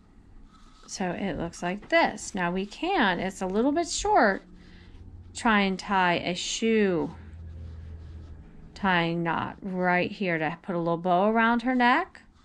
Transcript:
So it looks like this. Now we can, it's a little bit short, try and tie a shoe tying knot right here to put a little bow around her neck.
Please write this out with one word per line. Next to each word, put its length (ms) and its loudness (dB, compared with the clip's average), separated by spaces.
So 240 -4
it 260 -4
looks 240 -8
like 280 -6
this. 440 2
Now 180 -2
we 140 -2
can, 540 0
it's 240 -6
a 40 -2
little 240 2
bit 160 0
short, 560 2
try 260 4
and 160 2
tie 380 2
a 180 -2
shoe 800 2
tying 480 2
knot 400 -2
right 500 0
here 280 -2
to 240 -2
put 100 -6
a 60 -2
little 180 0
bow 320 4
around 320 4
her 140 0
neck. 480 2